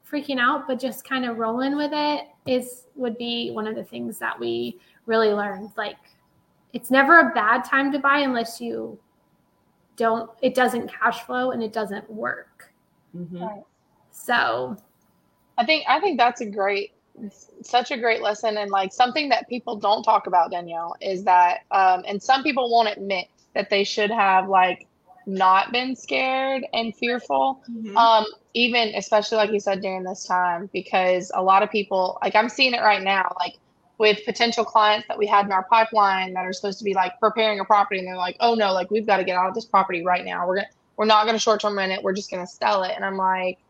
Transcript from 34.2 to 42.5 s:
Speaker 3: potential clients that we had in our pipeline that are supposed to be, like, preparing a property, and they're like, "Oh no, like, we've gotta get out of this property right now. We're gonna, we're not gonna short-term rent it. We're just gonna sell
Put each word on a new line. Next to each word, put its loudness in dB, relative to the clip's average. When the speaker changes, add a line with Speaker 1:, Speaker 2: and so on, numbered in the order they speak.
Speaker 3:
potential 0
clients 2
that -6
we 0
had 4
in -4
our 0
pipeline 2
that -4
are -6
supposed -6
to -12
be, 0
like, 0
preparing 2
a -4
property, 2
and -8
they're -10
like, -4
"Oh 2
no, 2
like, -2
we've -2
gotta 2
get -2
out 0
of -8
this -8
property 0
right 0
now. -6
We're 0
gonna, -4
we're 0
not 6
gonna 0
short-term 0
rent -2
it. -6
We're -2
just -8
gonna -8
sell 0